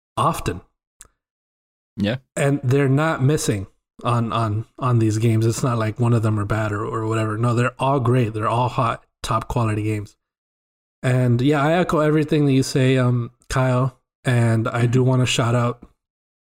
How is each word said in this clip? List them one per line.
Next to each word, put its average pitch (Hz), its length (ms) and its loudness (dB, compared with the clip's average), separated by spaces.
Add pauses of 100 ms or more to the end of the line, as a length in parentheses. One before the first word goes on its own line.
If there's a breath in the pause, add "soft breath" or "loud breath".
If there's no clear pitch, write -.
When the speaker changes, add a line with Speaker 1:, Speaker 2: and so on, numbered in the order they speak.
(160)
Speaker 1:
often. 107 440 -2 (1400)
Speaker 2:
Yeah. 113 200 -2 (200)
Speaker 1:
And 143 260 0
they're 135 260 2
not 147 340 0
missing 131 440 0 (380)
on, 117 280 -2
on, 113 340 -2 (120)
on 120 200 0
these 110 200 2
games. 113 280 2
It's 113 160 -2
not 120 160 0
like 110 220 -4
one 120 120 2
of 113 100 2
them 110 160 0
are 101 60 -4
bad 107 280 -2
or, 104 120 -4
or 113 220 -6
whatever. 110 320 -2
No, 120 160 0
they're 120 240 0
all 135 220 0
great. 120 340 2
They're 110 140 -4
all 117 200 0
hot, 117 360 -4 (180)
top 110 260 -4
quality 107 340 -2
games. 104 340 -4 (840)
And 127 380 2
yeah, 143 220 2
I 156 120 2
echo 175 260 0
everything 151 460 2
that 139 60 2
you 131 100 4
say, 131 340 0
um, 123 340 0 (180)
Kyle. 131 500 0 (260)
And 117 440 2
I 120 180 0
do 123 140 2
Speaker 2:
Mm-hmm. 127 80 2
Speaker 1:
wanna 127 180 2
shout 120 280 0
out 120 300 -2 (720)